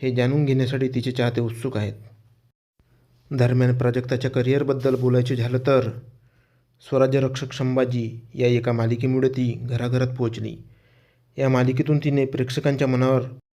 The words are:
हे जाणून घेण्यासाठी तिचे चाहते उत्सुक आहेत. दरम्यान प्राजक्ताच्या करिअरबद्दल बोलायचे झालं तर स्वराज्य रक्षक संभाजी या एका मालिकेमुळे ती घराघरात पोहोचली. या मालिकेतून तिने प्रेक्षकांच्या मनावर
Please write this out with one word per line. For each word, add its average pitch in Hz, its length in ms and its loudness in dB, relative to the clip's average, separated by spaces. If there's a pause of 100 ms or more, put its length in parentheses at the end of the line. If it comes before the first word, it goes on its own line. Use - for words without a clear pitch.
हे 131 140 -2
जाणून 131 300 2
घेण्यासाठी 131 420 0
तिचे 127 240 -2
चाहते 120 300 0
उत्सुक 117 360 -4
आहेत. 104 160 -4 (1400)
दरम्यान 123 460 2
प्राजक्ताच्या 123 540 -2
करिअरबद्दल 131 640 0
बोलायचे 123 400 2
झालं 120 220 -2 (100)
तर 127 220 4 (1000)
स्वराज्य 135 300 2
रक्षक 131 340 -4
संभाजी 123 640 -2 (140)
या 123 140 0
एका 120 240 2
मालिकेमुळे 120 580 0
ती 127 320 -2
घराघरात 123 460 -2
पोहोचली. 113 500 -4 (800)
या 135 120 2
मालिकेतून 131 480 2
तिने 143 280 2
प्रेक्षकांच्या 135 600 -2
मनावर 127 340 2 (340)